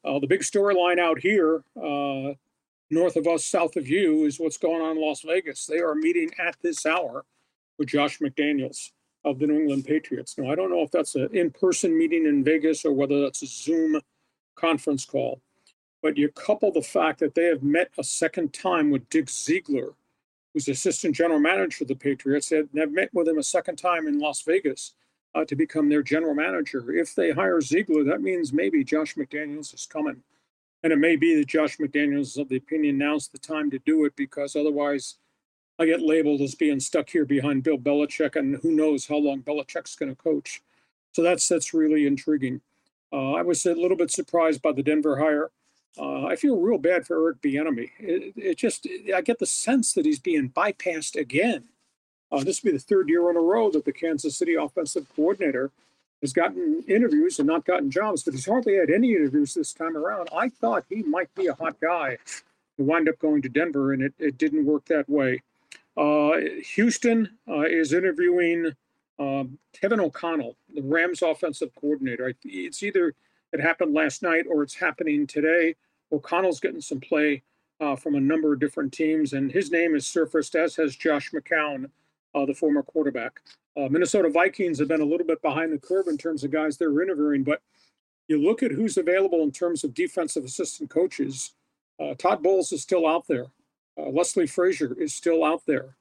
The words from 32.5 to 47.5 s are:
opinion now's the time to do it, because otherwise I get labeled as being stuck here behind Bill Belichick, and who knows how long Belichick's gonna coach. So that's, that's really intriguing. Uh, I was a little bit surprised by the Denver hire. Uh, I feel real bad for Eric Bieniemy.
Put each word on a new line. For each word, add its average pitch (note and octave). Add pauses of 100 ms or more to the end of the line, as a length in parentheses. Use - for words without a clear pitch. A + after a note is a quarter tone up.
opinion D3
now's D3
the -
time D3+
to C3+
do D#3
it, C#3+
because C#3
otherwise C#3+ (640)
I E3
get E3
labeled D3+
as C3+
being D3
stuck -
here D#3
behind C3+
Bill D#3
Belichick, C#3+
and C#3
who D#3+
knows D3+
how D3
long C#3
Belichick's D3
gonna C3+
coach. - (520)
So E3
that's, E3+
that's E3
really D#3
intriguing. C3+ (520)
Uh, C3+
I E3+
was F3
a F3
little F3+
bit E3+
surprised D#3+
by D#3
the C#3
Denver D3+
hire. D3+ (480)
Uh, C#3
I -
feel C4
real G3
bad E3
for D#3+
Eric D#3+
Bieniemy. C#3+